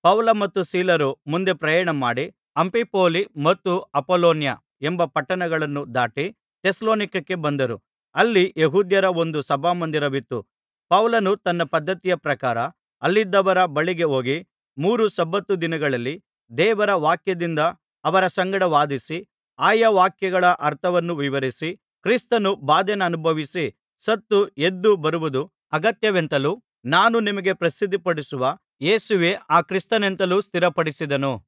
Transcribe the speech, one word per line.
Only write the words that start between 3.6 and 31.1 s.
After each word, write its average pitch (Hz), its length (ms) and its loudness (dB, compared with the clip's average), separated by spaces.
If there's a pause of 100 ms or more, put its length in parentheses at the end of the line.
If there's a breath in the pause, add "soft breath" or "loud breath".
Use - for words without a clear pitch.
ಅಪೊಲೋನ್ಯ 156 760 0 (260)
ಎಂಬ 170 220 -2
ಪಟ್ಟಣಗಳನ್ನು 151 920 -4
ದಾಟಿ, 127 380 -2 (300)
ಥೆಸಲೋನಿಕಕ್ಕೆ 196 720 -2
ಬಂದರು. 143 480 -2 (320)
ಅಲ್ಲಿ 190 420 2
ಯೆಹೂದ್ಯರ 180 480 2
ಒಂದು 165 380 -2
ಸಭಾಮಂದಿರವಿತ್ತು. 147 1040 -2 (420)
ಪೌಲನು 208 480 2
ತನ್ನ 175 260 -2
ಪದ್ಧತಿಯ 175 520 -2
ಪ್ರಕಾರ 131 440 -4 (440)
ಅಲ್ಲಿದ್ದವರ 190 640 2
ಬಳಿಗೆ 165 400 -2
ಹೋಗಿ, 139 420 -2 (320)
ಮೂರು 214 300 2
ಸಬ್ಬತ್ 185 520 -2
ದಿನಗಳಲ್ಲಿ 151 640 -4 (340)
ದೇವರ 202 360 2
ವಾಕ್ಯದಿಂದ 170 640 -2 (460)
ಅವರ 185 220 2
ಸಂಗಡ 190 360 -2
ವಾದಿಸಿ, 151 680 0 (300)
ಆಯಾ 220 320 4
ವಾಕ್ಯಗಳ 185 560 2
ಅರ್ಥವನ್ನು 170 680 0
ವಿವರಿಸಿ, 139 600 -4 (260)
ಕ್ರಿಸ್ತನು 208 540 0
ಬಾಧೆಯನ್ನನುಭವಿಸಿ 160 1200 -2 (220)
ಸತ್ತು 208 500 0
ಎದ್ದು 185 480 2
ಬರುವುದು 156 560 -4 (200)
ಅಗತ್ಯವೆಂತಲೂ, 170 920 0 (200)
ನಾನು 202 360 2
ನಿಮಗೆ 202 320 -2
ಪ್ರಸಿದ್ಧಿಪಡಿಸುವ 170 1040 -4 (220)
ಯೇಸುವೇ 185 540 0 (160)
ಆ 165 100 6
ಕ್ರಿಸ್ತನೆಂತಲೂ 190 800 -2
ಸ್ಥಿರಪಡಿಸಿದನು. 151 1080 -2